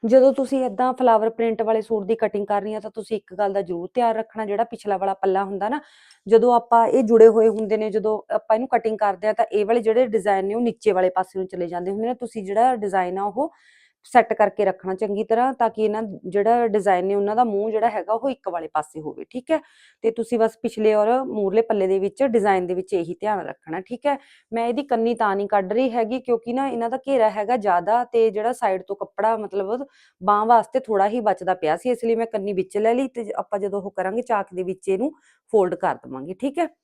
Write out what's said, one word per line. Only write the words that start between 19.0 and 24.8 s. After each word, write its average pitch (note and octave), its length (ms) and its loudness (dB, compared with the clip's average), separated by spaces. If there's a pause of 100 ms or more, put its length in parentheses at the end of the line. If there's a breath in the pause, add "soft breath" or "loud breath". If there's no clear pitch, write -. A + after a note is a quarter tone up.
ਹੋਵੇ, - 220 -12
ਠੀਕ - 280 -14
ਹੈ। D#4+ 80 0 (440 soft breath)
ਤੇ A3+ 80 2
ਤੁਸੀਂ A3+ 280 -4
ਬਸ A3 180 2
ਪਿਛਲੇ G#3+ 360 0
ਔਰ G#3 160 2 (140)
ਮੂਹਰਲੇ G#3+ 380 0
ਪੱਲੇ G3+ 260 0
ਦੇ F#3+ 120 2
ਵਿੱਚ G3 260 -2
ਡਿਜ਼ਾਈਨ G3+ 420 2
ਦੇ F3+ 60 -4
ਵਿੱਚ F#3 200 -6
ਇਹੀ F3 280 -4
ਧਿਆਨ G#3 180 -2
ਰੱਖਣਾ, D#3+ 420 -10
ਠੀਕ A#3+ 240 -10
ਹੈ। C#4 120 0 (340 soft breath)
ਮੈਂ A#3 160 -2
ਇਹਦੀ B3 160 -2